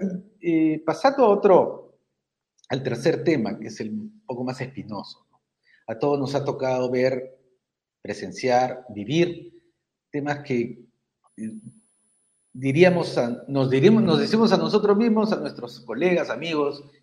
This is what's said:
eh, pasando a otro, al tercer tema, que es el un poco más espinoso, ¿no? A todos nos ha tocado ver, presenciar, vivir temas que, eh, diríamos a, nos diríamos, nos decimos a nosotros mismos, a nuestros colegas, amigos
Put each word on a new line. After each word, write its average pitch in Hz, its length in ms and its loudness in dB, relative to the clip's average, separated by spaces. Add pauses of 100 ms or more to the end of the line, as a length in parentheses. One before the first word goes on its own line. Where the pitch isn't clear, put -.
(380)
eh, 160 460 0
pasando 269 400 2
a 220 60 6
otro, 185 680 4 (680)
al 123 140 -4
tercer 120 420 -2
tema, 120 340 0
que - 100 -12
es - 120 -14
el 110 80 -8
un 107 380 -12
poco 127 180 -8
más 123 160 -6
espinoso, 101 600 -12 (100)
¿no? - 60 -20 (520)
A 117 80 -8
todos 143 220 0
nos 135 160 -4
ha 135 100 0
tocado 127 460 -2
ver, 127 480 -2 (640)
presenciar, 123 840 -2
vivir 107 640 -2 (580)
temas 143 320 -4
que, 123 420 -4 (520)
eh, 110 240 -12 (920)
diríamos 156 640 2
a, 120 300 -2
nos 135 240 0
diríamos, 190 320 6
nos 160 160 4
decimos 214 340 2
a 185 40 4
nosotros 196 400 2
mismos, 220 360 2
a 170 40 0
nuestros - 460 -10
colegas, 151 460 0
amigos 143 540 -4 (200)